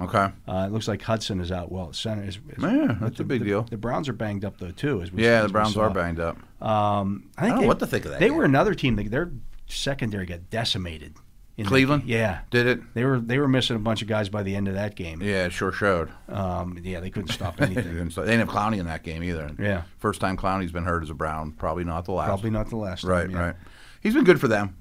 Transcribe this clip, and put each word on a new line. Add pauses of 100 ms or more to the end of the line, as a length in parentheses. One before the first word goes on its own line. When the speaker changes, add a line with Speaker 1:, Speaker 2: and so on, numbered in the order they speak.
Speaker 1:
Okay. (180)
Speaker 2:
Uh,
it
looks
like
Hudson
is
out
well
at
center.
Is,
is, (160)
Speaker 1:
Yeah,
Speaker 2:
but
Speaker 1:
that's
Speaker 2:
the,
Speaker 1:
a
big
Speaker 2:
the,
Speaker 1:
deal.
Speaker 2:
the
Browns
are
banged
up
though
too.
As
we,
Speaker 1:
Yeah,
Speaker 2:
as
Speaker 1:
the
Speaker 2:
we
Speaker 1:
Browns
Speaker 2:
saw.
Speaker 1:
are
banged
up. (260)
Speaker 2:
Um,
I
think
Speaker 1:
I
don't
know
Speaker 2:
they,
Speaker 1:
what
to
think
of
that
Speaker 2:
they
Speaker 1:
game.
Speaker 2:
were
another
team
that
their (360)
secondary
got
decimated. (440)
In
that
Speaker 1:
Cleveland?
Speaker 2:
game.
Yeah. (120)
Speaker 1:
Did
it?
Speaker 2:
They
were,
they
were
missing
a
bunch
of
guys
by
the
end
of
that
game.
Speaker 1:
Yeah,
it
sure
showed. (160)
Speaker 2:
Um,
yeah,
they
couldn't
Speaker 1:
<laughs>
Speaker 2:
stop
anything.
Speaker 1:
They
didn't,
they
didn't
have
Clowney
in
that
game
either.
Speaker 2:
Yeah. (160)
Speaker 1:
First
time
Clowney's
been
hurt
as
a
Brown.
Probably
not
the
last.
Speaker 2:
Probably
not
the
last
Speaker 1:
Right,
Speaker 2:
time,
yeah.
Speaker 1:
right. (460)
He's
been
good
for
them,